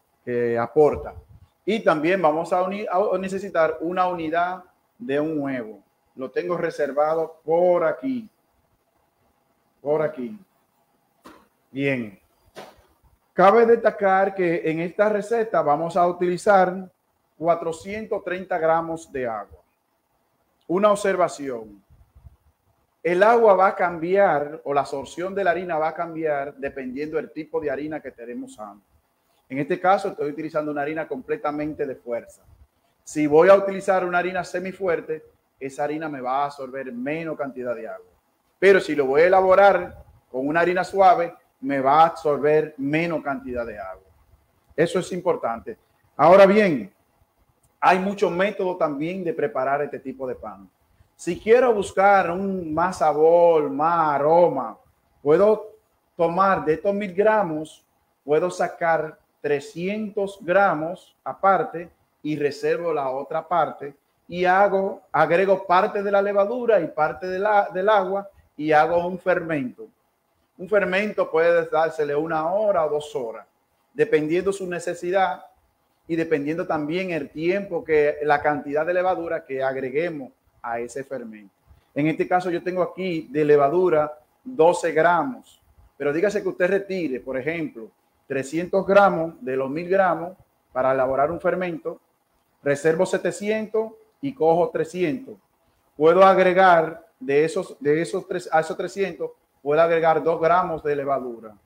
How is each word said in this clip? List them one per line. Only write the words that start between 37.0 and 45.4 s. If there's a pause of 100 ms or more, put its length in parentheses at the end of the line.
cantidad
de
agua. (500)
Pero
si
lo
voy
a
elaborar (280)
con
una
harina
suave, (240)
me
va
a
absorber
menos
cantidad
de
agua. (720)
Eso
es
importante. (400)